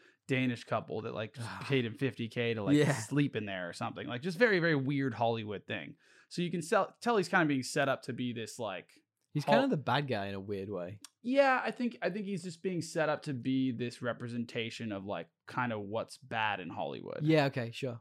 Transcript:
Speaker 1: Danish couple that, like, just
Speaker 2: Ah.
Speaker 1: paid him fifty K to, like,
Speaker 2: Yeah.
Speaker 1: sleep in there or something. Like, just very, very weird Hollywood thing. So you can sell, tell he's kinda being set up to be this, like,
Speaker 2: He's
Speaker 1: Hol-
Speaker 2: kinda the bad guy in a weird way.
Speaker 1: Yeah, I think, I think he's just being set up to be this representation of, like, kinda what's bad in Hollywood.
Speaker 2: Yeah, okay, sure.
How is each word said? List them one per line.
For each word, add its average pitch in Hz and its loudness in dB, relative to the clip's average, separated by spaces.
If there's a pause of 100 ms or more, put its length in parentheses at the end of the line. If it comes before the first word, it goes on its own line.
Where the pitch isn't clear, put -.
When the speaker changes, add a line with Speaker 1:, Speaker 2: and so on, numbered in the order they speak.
(280)
Speaker 1:
Danish 127 0
couple 110 -2
that, 113 -6
like, 110 -6
just 117 -8
Speaker 2:
Ah. 95 -10
Speaker 1:
paid 131 4
him 110 -4
fifty 120 -2
K 117 0
to, 110 -2
like, 139 6
Speaker 2:
Yeah. 143 6
Speaker 1:
sleep 139 0
in 107 -2
there 95 -4
or 85 -8
something. 113 -6
Like, 123 -6
just 170 -4
very, 214 6
very 160 4
weird 135 0
Hollywood 113 -2
thing. 90 -6 (340)
So - -4
you 175 -2
can 175 -2
sell, 196 2
tell 233 2
he's 185 2
kinda 185 4
being 139 2
set 139 2
up 127 0
to 139 -6
be 123 -2
this, 113 -8
like, 95 -6 (440)
Speaker 2:
He's 147 0
Speaker 1:
Hol- 147 4
Speaker 2:
kinda 277 4
the 180 2
bad 135 2
guy 104 -2
in 98 -4
a 98 -6
weird 98 -4
way. 95 -6 (240)
Speaker 1:
Yeah, 262 4
I 220 -2
think, 240 -4
I 180 0
think 196 -4
he's 196 -4
just 175 -10
being 185 0
set 156 0
up 151 0
to 151 -4
be 131 0
this 120 -6
representation 117 -4
of, 98 -4
like, 87 -4 (220)
kinda 120 -2
what's 101 -6
bad 110 -2
in 82 -8
Hollywood. 71 -6
Speaker 2:
Yeah, 151 6
okay, 123 -2
sure. 120 -6